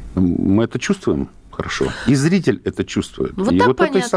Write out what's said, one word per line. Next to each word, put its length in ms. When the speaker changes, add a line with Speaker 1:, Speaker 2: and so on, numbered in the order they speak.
Speaker 1:
мы 500
это 140
чувствуем 500
хорошо. 360
И 80
зритель 500
это 200
чувствует. 520
Speaker 2:
Вот 160
Speaker 1:
И 60
Speaker 2:
так 100
Speaker 1:
вот 120
это 40
и 40
Speaker 2:
понятно. 280